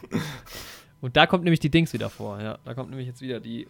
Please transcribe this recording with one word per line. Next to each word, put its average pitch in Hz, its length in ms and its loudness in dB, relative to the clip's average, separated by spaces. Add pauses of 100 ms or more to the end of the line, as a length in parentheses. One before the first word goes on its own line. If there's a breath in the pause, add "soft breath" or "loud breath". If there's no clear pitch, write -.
(1000 loud breath)
Und 127 160 0
da 156 100 10
kommt 175 180 2
nämlich 170 160 6
die 151 100 2
Dings 165 220 4
wieder 107 180 -4
vor, 104 300 -8
ja. 107 240 -6
Da 117 100 -10
kommt 127 160 -8
nämlich 131 160 -8
jetzt 123 160 -12
wieder 127 180 -6
die 117 300 -10